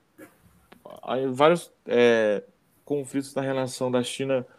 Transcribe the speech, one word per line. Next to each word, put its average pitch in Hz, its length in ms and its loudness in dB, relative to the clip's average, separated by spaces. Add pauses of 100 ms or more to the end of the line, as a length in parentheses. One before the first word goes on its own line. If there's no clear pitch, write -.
(1040)
aí 131 260 -4
vários, 151 440 2 (140)
é, 113 560 4 (420)
conflitos 139 500 -6
na 139 60 -4
relação 131 500 -4
da 123 120 0
China 131 440 -4 (120)